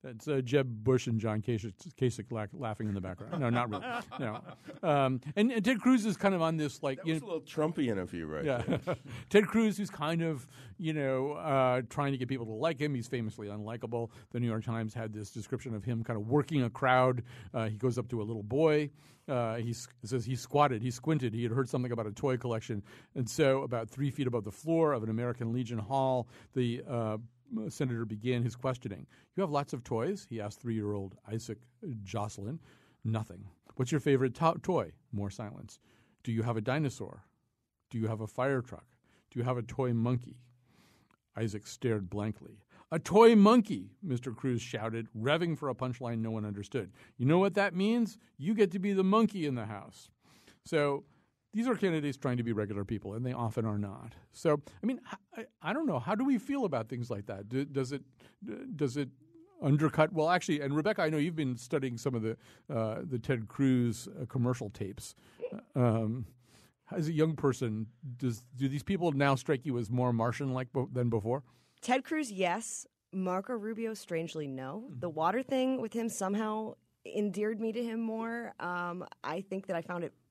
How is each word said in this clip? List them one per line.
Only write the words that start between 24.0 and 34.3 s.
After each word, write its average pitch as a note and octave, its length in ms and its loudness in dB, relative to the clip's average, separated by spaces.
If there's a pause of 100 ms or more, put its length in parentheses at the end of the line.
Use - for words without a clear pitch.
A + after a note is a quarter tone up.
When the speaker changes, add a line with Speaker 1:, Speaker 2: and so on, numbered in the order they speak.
Speaker 1:
feet C3+ 160 -2
above A#2 160 0
the G2+ 80 -8
floor D#3+ 420 2
of A#2 80 0
an A2 80 -2
American A#2 420 -2
Legion A#2+ 280 -2
Hall, C3 480 0 (260)
the, B2 340 0
uh, A2+ 300 -2 (520)
senator A#2+ 360 -2
began A2+ 380 -2
his A#2 120 -2
questioning. B2+ 500 -6 (300)
"You F3+ 60 -2
have F3 100 0
lots C#3+ 200 0
of B2 120 -8
toys?" C#3 440 -2
he A2+ 140 -6
asked G#2 180 -8
three-year-old G#2 560 -4 (120)
Isaac A2 320 -8 (440)
Jocelyn. G#2 560 -6 (440)
"Nothing." G#2+ 420 -2 (300)
"What's B2+ 160 -2
your D3+ 100 2
favorite C3+ 340 4